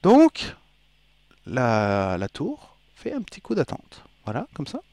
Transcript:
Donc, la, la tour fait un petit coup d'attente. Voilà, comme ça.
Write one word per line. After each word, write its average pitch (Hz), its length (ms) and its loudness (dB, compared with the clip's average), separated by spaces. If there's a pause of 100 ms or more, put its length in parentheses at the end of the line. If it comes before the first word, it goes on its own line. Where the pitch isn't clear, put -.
Donc, 277 540 4 (880)
la, 101 720 0
la 98 100 -6
tour - 480 -10 (200)
fait - 180 -10
un 269 80 -8
petit - 180 -16
coup - 160 -6
d'attente. - 480 -8 (200)
Voilà, 117 320 -6
comme 147 120 -10
ça. 294 140 -12 (120)